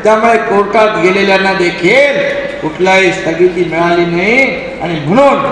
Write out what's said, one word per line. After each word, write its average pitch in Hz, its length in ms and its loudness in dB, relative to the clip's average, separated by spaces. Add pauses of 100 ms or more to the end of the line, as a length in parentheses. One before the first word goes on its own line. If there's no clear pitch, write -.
त्यामुळे 220 340 2
कोर्टात 196 640 0
गेलेल्यांना 190 500 0
देखील 185 880 0 (180)
कुठलाही 185 520 0
स्थगिती 175 520 0
मिळाली 170 420 0
नाही 214 760 0
आणि 160 200 -6
म्हणून 269 520 2